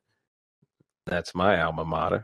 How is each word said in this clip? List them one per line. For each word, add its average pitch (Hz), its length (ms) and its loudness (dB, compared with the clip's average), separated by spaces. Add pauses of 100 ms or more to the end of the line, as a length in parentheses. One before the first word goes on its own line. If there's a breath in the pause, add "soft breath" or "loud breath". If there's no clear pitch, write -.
(1080)
that's 87 280 -6
my 92 260 4
alma 82 240 0
mater, 82 400 -2